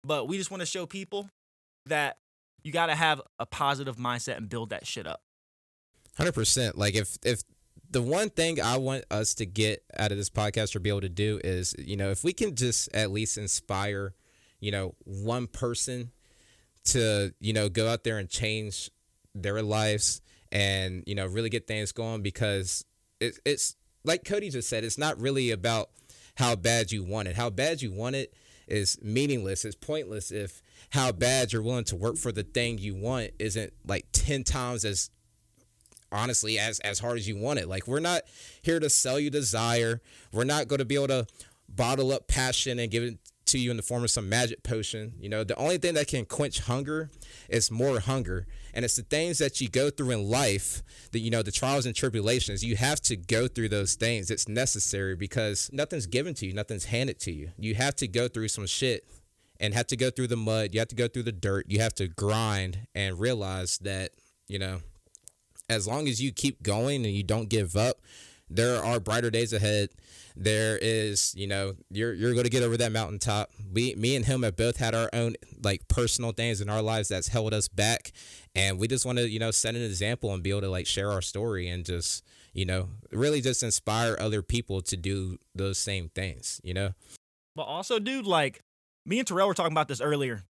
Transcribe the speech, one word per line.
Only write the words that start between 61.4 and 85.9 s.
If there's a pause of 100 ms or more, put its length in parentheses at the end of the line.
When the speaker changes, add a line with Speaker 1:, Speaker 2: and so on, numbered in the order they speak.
Speaker 2:
You
have
to
grind
and
realize
that, (360)
you
know, (880)
as
long
as
you
keep
going
and
you
don't
give
up, (520)
there
are
brighter
days
ahead. (480)
There
is,
you
know, (160)
you're,
you're
gonna
get
over
that
mountaintop. (220)
We,
me
and
him
have
both
had
our
own, (300)
like,
personal
things
in
our
lives
that's
held
us
back. (420)
And
we
just
wanna,
you
know,
set
an
example
and
be
able
to,
like,
share
our
story
and
just, (300)
you
know, (200)
really
just
inspire
other
people
to
do (160)
those
same